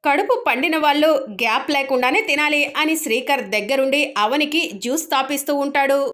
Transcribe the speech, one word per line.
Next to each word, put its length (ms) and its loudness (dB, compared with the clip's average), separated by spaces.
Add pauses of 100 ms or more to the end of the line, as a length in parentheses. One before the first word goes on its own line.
"కడుపు 320 2 (120)
పండిన 300 0
వాళ్ళు 340 2 (240)
గ్యాప్ 360 -2
లేకుండానే 500 2
తినాలి" 400 0 (160)
అని 180 0
శ్రీకర్ 480 -2 (120)
దగ్గరుండి 480 0 (140)
అవనికి 460 0 (120)
జ్యూస్ 380 -4
తాపిస్తూ 420 -2
ఉంటాడు. 440 0 (140)